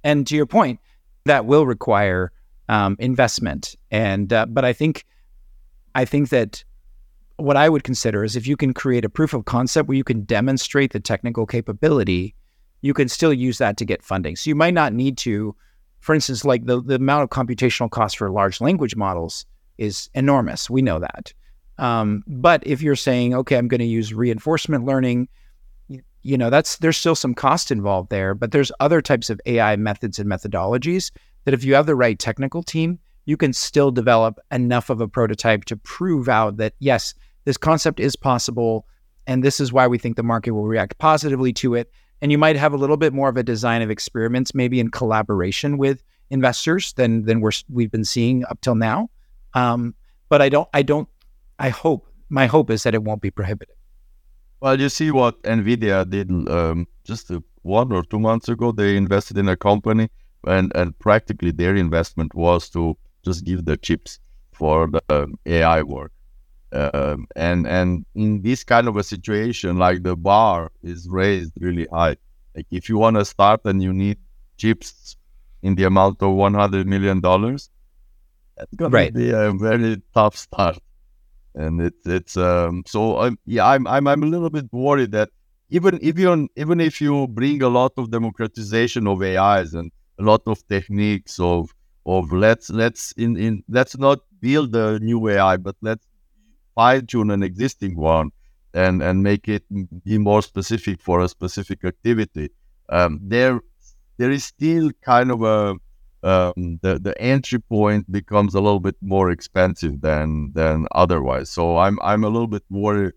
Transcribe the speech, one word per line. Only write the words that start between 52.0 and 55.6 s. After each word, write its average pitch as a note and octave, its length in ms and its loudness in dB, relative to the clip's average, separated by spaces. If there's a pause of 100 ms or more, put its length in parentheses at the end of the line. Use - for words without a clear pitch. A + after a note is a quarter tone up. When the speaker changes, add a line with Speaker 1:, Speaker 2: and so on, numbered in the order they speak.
Speaker 1:
my C3+ 180 2
hope D3 220 2
is A2 140 -2
that A2+ 120 0
it G#2+ 80 -2
won't G#2+ 180 -6
be G2 100 -4
prohibitive. G2+ 440 -8 (840)
Speaker 2:
Well, C3+ 220 2
you C#3 80 2
see D#3 220 -2
what B2 320 2
nvidia G#2 680 0